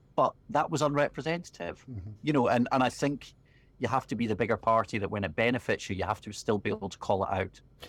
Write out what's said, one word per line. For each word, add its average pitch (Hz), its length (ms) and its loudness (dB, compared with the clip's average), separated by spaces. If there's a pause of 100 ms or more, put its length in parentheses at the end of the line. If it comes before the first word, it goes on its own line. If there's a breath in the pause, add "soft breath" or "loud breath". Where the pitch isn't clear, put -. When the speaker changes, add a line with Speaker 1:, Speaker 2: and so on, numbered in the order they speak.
(160)
Speaker 1:
But 131 180 4 (160)
that 151 200 0
was 151 120 0
unrepresentative. 156 1080 -2
Speaker 2:
Mm-hmm. 104 200 -10 (120)
Speaker 1:
You 151 120 0
know, 127 140 4
and, 120 240 4
and 131 100 4
I 123 80 4
think - 420 -4 (460 soft breath)
you 120 100 -2
have 131 180 0
to - 80 -4
be 113 140 0
the 107 80 0
bigger 117 220 0
party, 113 400 2
that 98 120 -2
when 104 140 -2
it 85 100 -4
benefits 117 560 0
you, 98 60 -2
you 92 80 -2
have 98 160 -2
to 107 120 -12
still 107 260 0
be 104 120 -2
able 101 180 -4
to - 100 -12
call 98 260 0
it - 60 -2
out. 95 300 -4 (280 loud breath)